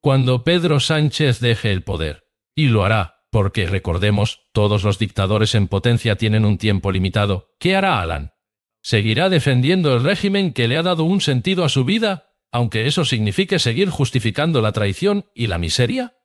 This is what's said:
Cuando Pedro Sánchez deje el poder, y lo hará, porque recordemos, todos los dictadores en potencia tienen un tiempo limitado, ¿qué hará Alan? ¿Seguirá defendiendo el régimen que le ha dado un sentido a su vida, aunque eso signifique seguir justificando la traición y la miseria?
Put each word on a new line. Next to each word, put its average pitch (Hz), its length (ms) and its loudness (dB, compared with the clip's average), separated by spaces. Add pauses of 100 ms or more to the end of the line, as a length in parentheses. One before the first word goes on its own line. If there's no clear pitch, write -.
Cuando 127 420 2
Pedro 165 360 2
Sánchez 151 600 0
deje 117 320 0
el 95 120 -2
poder, 78 420 -6 (300)
y 151 120 2
lo 107 180 4
hará, 104 460 -2
porque 101 340 0
recordemos, 101 760 0 (120)
todos 104 300 2
los 104 160 0
dictadores 104 560 0
en 101 120 2
potencia 113 480 0
tienen 110 300 0
un 101 120 2
tiempo 101 340 0
limitado, 98 680 -2
¿qué 185 160 0
hará 190 260 0
Alan? 80 320 -6 (480)
¿Seguirá 113 480 0
defendiendo 143 680 2
el 120 80 0
régimen 196 500 0
que 120 140 0
le 127 100 0
ha 165 60 -2
dado 175 200 0
un 185 180 2
sentido 165 440 0
a - 40 0
su 131 160 0
vida, 202 440 -2 (220)
aunque 117 360 -2
eso 147 160 0
signifique 127 560 0
seguir 123 300 0
justificando 135 720 -2
la 107 100 0
traición 170 540 -2 (100)
y 117 120 -4
la 90 100 -2
miseria? 123 680 -2